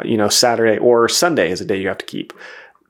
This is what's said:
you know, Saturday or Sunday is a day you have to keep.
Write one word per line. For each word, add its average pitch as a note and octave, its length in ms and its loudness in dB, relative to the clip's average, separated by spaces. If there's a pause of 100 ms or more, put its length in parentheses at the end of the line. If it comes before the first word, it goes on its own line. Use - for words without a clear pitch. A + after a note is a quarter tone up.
you A#2 120 -2
know, G#2 120 2
Saturday A2+ 500 2
or A#2 300 4
Sunday A#2+ 420 0
is F2+ 100 -6
a G2+ 40 -10
day F#2+ 160 -4
you F#2+ 80 -4
have F#2+ 100 -6
to - 80 -14
keep. - 260 -12 (580)